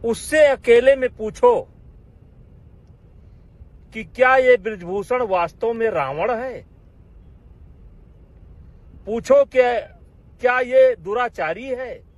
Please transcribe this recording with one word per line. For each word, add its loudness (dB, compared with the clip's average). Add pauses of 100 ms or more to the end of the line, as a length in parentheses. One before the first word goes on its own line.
उससे 0
अकेले 4
में -6
पूछो 0 (2250)
कि -14
क्या 2
ये 4
ब्रिजभूषण -6
वास्तव -4
में -2
रावण -4
है? -10 (2500)
पूछो 2
कि 0 (760)
क्या 0
ये 4
दुराचारी -6
है? -12